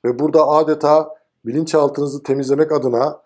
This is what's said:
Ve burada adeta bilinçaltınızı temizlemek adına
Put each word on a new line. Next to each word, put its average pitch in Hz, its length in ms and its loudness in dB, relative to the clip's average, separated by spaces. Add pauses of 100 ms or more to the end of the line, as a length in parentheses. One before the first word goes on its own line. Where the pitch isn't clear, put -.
Ve 123 140 -2
burada 151 280 2
adeta 151 600 2 (360)
bilinçaltınızı 143 760 -2
temizlemek 139 480 0
adına 131 540 -2